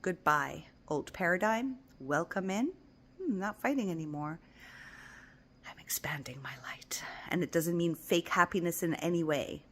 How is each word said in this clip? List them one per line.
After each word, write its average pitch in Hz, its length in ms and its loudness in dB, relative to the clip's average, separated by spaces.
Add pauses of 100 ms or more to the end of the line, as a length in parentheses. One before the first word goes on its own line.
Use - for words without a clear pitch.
Goodbye, 151 640 2 (200)
old - 260 -2
paradigm. 220 640 2 (200)
Welcome 165 520 0
in. 226 200 0 (500)
Hmm, 294 200 0
not 208 200 -4
fighting 254 300 0
anymore. 156 480 -4 (1300)
I'm - 120 -16
expanding 139 600 -6
my 135 120 -10 (100)
light. - 400 -8 (280)
And 175 120 4
it 156 80 0
doesn't 170 260 4
mean 170 200 2
fake - 320 2
happiness 175 560 2
in 165 100 2
any 170 300 2
way. 151 480 -2